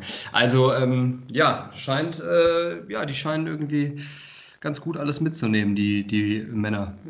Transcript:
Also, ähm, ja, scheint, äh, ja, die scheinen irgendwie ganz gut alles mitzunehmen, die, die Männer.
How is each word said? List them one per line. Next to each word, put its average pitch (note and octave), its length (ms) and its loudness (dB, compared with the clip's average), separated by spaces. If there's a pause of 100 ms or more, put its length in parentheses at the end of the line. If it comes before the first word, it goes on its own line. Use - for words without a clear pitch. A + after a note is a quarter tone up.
(320)
Also, B2+ 420 6
ähm, B2+ 580 2
ja, C#3+ 440 2
scheint, D#3+ 460 -2
äh, E3+ 600 2 (100)
ja, A2 140 -4
die C#3 100 -6
scheinen D3+ 300 -2
irgendwie D3 560 -2 (580)
ganz D3 220 -6
gut E3 160 -6
alles C#3+ 240 -2
mitzunehmen, G#2+ 540 2
die, G2+ 280 2
die G#2 360 0
Männer. G#2+ 560 -4 (140)